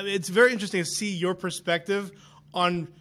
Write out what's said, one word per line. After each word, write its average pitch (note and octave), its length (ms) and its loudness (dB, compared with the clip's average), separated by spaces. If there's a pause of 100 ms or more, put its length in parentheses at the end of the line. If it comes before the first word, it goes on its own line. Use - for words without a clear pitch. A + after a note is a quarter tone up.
it's G3 240 -4
very A#3 220 6
interesting G3 320 -2
to D#3 60 -6
see G#3 220 -4
your F3+ 220 0
perspective F3+ 800 -4 (420)
on F3 360 0 (120)